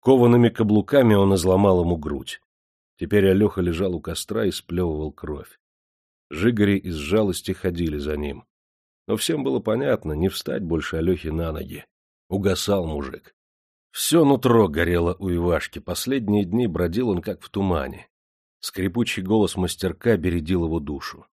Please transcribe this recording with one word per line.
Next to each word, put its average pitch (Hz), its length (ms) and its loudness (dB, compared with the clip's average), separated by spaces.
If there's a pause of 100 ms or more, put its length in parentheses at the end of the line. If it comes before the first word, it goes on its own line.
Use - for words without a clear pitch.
Коваными 120 480 6
каблуками 110 640 4
он 98 220 4
изломал 92 460 4
ему 85 140 0
грудь. 73 460 -10 (600)
Теперь 98 280 2
Алёха 98 320 2
лежал 87 340 -2
у 80 40 -6
костра 101 460 -6
и 92 60 0
сплёвывал 78 600 -4
кровь. - 480 -14 (720)
Жигари 101 480 2
из 87 180 -6
жалости 92 560 -2
ходили 85 460 -4
за 73 180 -6
ним. 71 300 -8 (600)
Но 110 80 -2
всем 147 280 -4
было 131 160 -2
понятно, 110 540 -2
не 85 160 0
встать - 320 -6
больше 82 360 -4
Алёхе 82 340 -2
на 82 200 -4
ноги. - 340 -12 (440)
Угасал 95 560 0
мужик. 73 500 -8 (540)
Всё - 340 2
нутро 120 440 4
горело 85 500 0
у 95 140 -4
Ивашки, 85 480 -2
последние 104 680 -2
дни 113 200 0
бродил 87 440 -2
он 90 140 0
как 98 180 -8
в - 80 -20
тумане. 85 580 -4 (520)
Скрипучий 98 640 -4
голос 101 340 2
мастерка 92 640 -2
бередил 85 480 0
его 80 140 -2
душу. 73 460 -10 (120)